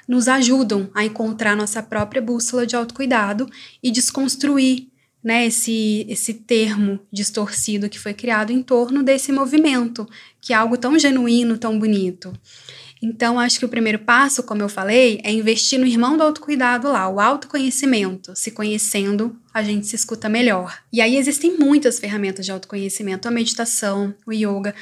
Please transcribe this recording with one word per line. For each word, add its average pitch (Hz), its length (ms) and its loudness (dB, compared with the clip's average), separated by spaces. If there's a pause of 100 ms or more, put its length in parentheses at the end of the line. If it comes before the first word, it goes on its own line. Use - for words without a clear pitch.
nos 247 200 2
ajudam 247 680 2
a 208 100 -2
encontrar 220 520 -2
nossa 214 260 -4
própria 214 400 -4
bússola 240 460 -2
de 240 80 -4
autocuidado 233 720 -2 (320)
e 247 80 -2
desconstruir, 262 1000 0 (340)
né, 233 220 2
esse, 220 640 -2
esse 214 240 -6
termo 214 640 0 (120)
distorcido 208 800 -4
que - 80 -16
foi 208 160 -10
criado 214 380 -2
em 254 100 0
torno 254 400 0
desse 269 300 2
movimento, 262 760 2 (320)
que - 120 -6
é 233 40 4
algo 226 220 2
tão 254 220 2
genuíno, 240 580 4
tão 220 220 -2
bonito. 190 540 -2 (680)
Então, 233 380 0
acho 240 180 0
que - 80 -4
o 233 40 -2
primeiro 220 280 0
passo, 247 460 2
como 208 180 -6
eu 202 80 -2
falei, 214 540 4
é 208 80 -2
investir 220 480 2
no 254 80 4
irmão 240 280 4
do 311 80 4
autocuidado 262 640 0
lá, 196 220 0
o 196 100 -4
autoconhecimento. 240 1160 0
Se - 160 -8
conhecendo, 214 840 -2 (160)
a 214 120 -2
gente 208 240 -2
se - 80 -6
escuta 220 340 -6
melhor. 214 480 0 (160)
E 226 80 2
aí 233 160 4
existem 294 400 0
muitas 277 400 4
ferramentas 196 480 -6
de 196 60 -6
autoconhecimento: 196 760 -8
a 233 40 -2
meditação, 220 800 -2 (120)
o 220 60 -10
yoga, 202 500 -2